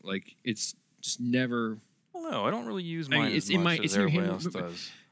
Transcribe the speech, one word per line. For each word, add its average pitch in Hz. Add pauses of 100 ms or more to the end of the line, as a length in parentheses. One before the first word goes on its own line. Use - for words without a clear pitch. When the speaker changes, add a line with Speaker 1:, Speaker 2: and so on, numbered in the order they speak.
Speaker 1:
like, 95
it's - (260)
just -
never 120 (340)
Speaker 2:
Well, 262
no, 107
I 135
don't 240
really 202
use 165
Speaker 1:
I 131
mean, 147
Speaker 2:
mine -
Speaker 1:
it's 165
Speaker 2:
as -
Speaker 1:
in 185
Speaker 2:
much 170
Speaker 1:
my, 170
Speaker 2:
as 160
Speaker 1:
it's -
in 101
your 98
Speaker 2:
everybody 82
Speaker 1:
hand, -
Speaker 2:
else 92
Speaker 1:
but, 90
but 90
Speaker 2:
does. - (200)